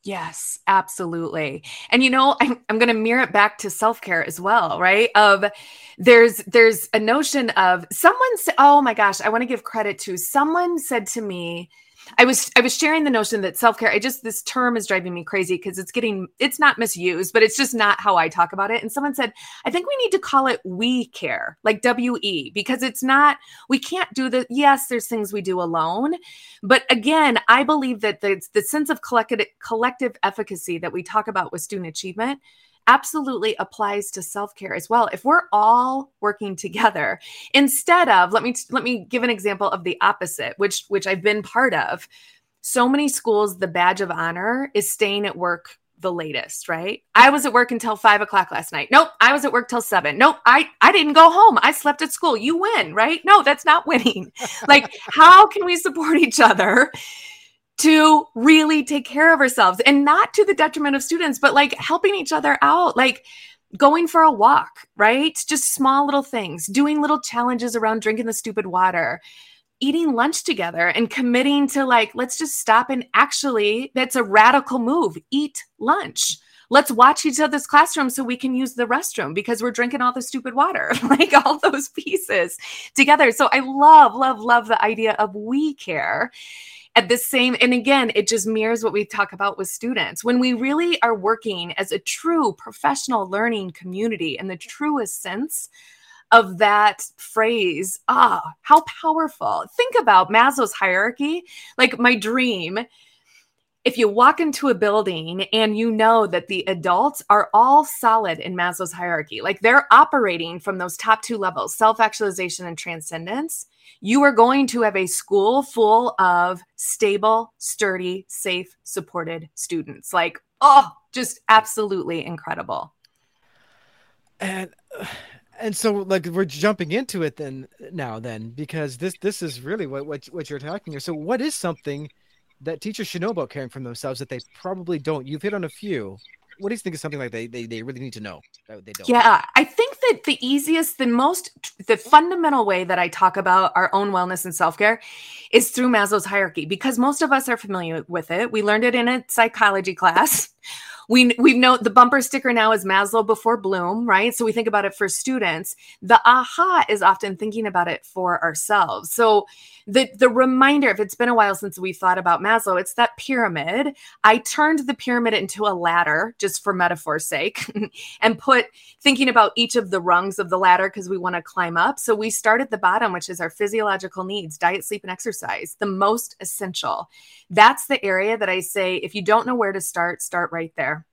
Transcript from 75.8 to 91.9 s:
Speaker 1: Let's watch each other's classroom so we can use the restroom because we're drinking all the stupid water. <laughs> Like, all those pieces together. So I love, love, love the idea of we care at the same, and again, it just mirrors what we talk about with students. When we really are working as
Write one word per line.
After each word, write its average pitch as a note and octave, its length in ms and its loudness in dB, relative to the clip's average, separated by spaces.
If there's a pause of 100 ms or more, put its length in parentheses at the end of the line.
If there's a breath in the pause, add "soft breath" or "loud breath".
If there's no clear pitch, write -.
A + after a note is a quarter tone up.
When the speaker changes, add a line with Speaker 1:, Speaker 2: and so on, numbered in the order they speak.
Speaker 1:
Let's C#4 200 4
watch C4 360 6
each C#4+ 140 -2
other's D4 280 0
classroom D4 420 2
so C4 140 -6
we B3 140 -4
can C4 180 -4
use C4 180 -4
the A#3+ 120 -2
restroom G#3+ 500 -4
because G#3+ 260 -4
we're A#3+ 100 -4
drinking A#3+ 300 -4
all B3 120 0
the B3+ 80 -8
stupid B3+ 320 -10
water. C#4 440 -2
<laughs> - 60 -6
Like, C#4+ 300 2 (120)
all D4+ 140 0
those - 300 -2
pieces G#3 680 -4 (380 loud breath)
together. C#4 360 6
So C4 200 2
I C4 80 2
love, C#4 560 8
love, C4 240 -2
love A#3 280 2
the A3+ 160 0
idea A3 300 0
of G3+ 220 -2
we C4+ 380 -4
care E3 580 -6 (640 loud breath)
at G3+ 140 4
the A#3+ 80 2
same, B3 420 0
and B3 140 4
again, B3 420 2
it G#3 120 0
just G#3 200 -2
mirrors A3 360 -2
what A3 100 -2
we G#3 100 -2
talk G3+ 300 -4
about G3 240 -4
with F#3+ 100 -6
students. - 560 -6
When B3 160 0
we B3+ 140 0
really D4 480 -2
are A#3 140 2
working G3 580 -4
as F#3+ 180 -6